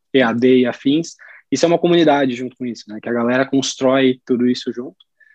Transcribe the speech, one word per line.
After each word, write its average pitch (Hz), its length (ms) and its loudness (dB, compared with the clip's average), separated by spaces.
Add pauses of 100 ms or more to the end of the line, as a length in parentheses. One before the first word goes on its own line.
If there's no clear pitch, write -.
(140)
E 135 80 4
A 117 100 2
D 127 280 4
e 123 80 2
afins. 143 480 -4 (360)
Isso 135 140 -2
é - 20 4
uma 170 120 2
comunidade 147 560 2
junto 127 200 -12
com - 80 -14
isso, 117 240 -10
né? 107 140 -14
Que - 80 -10
a - 20 -4
galera 120 320 0
constrói 131 800 0
tudo 123 240 0
isso 123 240 -4
junto. 127 240 -12 (400)